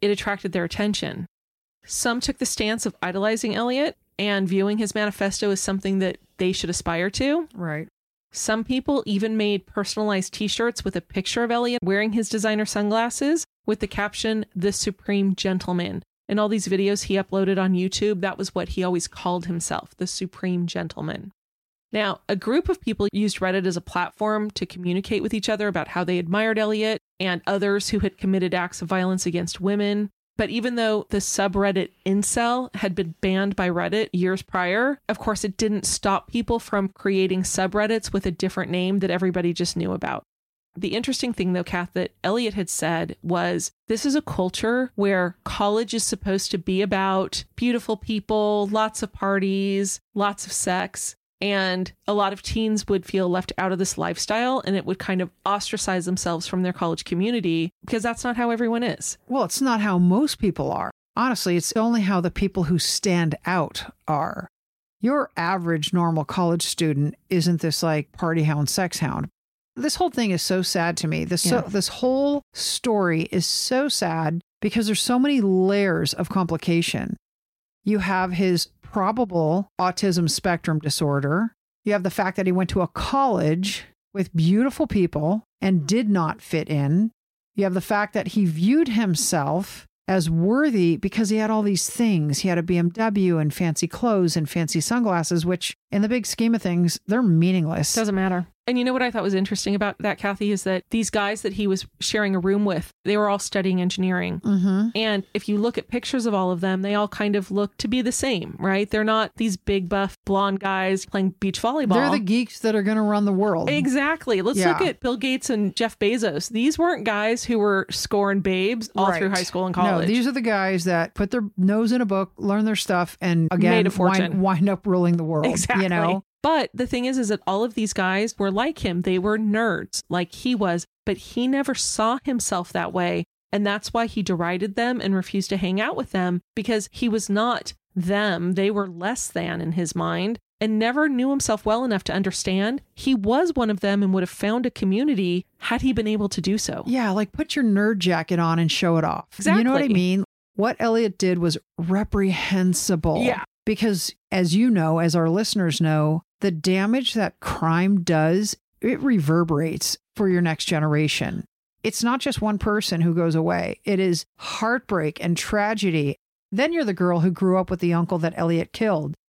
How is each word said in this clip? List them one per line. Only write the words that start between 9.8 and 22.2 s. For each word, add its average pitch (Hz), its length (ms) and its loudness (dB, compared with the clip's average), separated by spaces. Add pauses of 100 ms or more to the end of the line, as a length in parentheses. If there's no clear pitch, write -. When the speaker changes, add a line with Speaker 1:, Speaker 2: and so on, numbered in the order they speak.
Speaker 1:
T-shirts 233 500 -2
with 190 120 -4
a 170 60 -2
picture - 420 -4
of 233 80 -2
Elliot 240 320 0
wearing 202 300 0
his 220 140 0
designer 214 380 0
sunglasses 226 800 0 (220)
with 214 140 -2
the 202 60 -4
caption, 214 680 -2
"The 190 180 0
Supreme 196 600 0
Gentleman." 185 680 -4 (260)
And 202 120 0
all 214 80 2
these 208 200 -2
videos 196 380 0
he 190 100 0
uploaded 190 440 0
on 190 140 2
YouTube, 190 480 0
that 190 160 -4
was 190 160 -6
what 175 160 -4
he 185 140 -2
always 180 240 0
called 175 400 -4
himself, 170 500 -6
"The 180 80 -4
Supreme 180 600 -4
Gentleman." 165 640 -8 (600)
Now, 208 280 -2 (100)